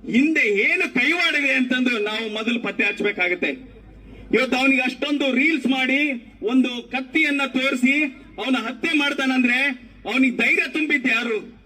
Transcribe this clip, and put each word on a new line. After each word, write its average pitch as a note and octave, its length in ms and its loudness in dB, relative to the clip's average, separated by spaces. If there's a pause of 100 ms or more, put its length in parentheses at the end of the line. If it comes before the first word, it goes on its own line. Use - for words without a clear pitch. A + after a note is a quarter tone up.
(120)
ಹಿಂದೆ D4+ 360 4 (140)
ಏನು E4+ 320 0
ಕೈವಾಡಿದೆ D4 600 0
ಅಂತಂದು B3+ 460 0
ನಾವು G#3+ 340 -4
ಮೊದಲು A3+ 260 -2
ಪತ್ತೆ G#3 240 -4
ಹಚ್ಚಬೇಕಾಗತ್ತೆ. F#3+ 640 -2 (840)
ಇವತ್ತು B3+ 240 2
ಅವನಿಗೆ C4 240 2
ಅಷ್ಟೊಂದು C#4 540 0
ರೀಲ್ಸ್ D4+ 300 2
ಮಾಡಿ C4+ 460 2 (300)
ಒಂದು B3 500 0
ಕತ್ತಿಯನ್ನ C#4+ 560 0
ತೋರಿಸಿ C4+ 560 0 (340)
ಅವನ B3 180 0 (120)
ಹತ್ಯೆ D#4+ 260 -4
ಮಾಡ್ತಾನಂದ್ರೆ C4+ 720 2 (480)
ಅವನಿಗೆ C4 240 2
ಧೈರ್ಯ A#3+ 320 2
ತುಂಬಿದ್ದು D4+ 400 0
ಯಾರು? A3+ 560 -4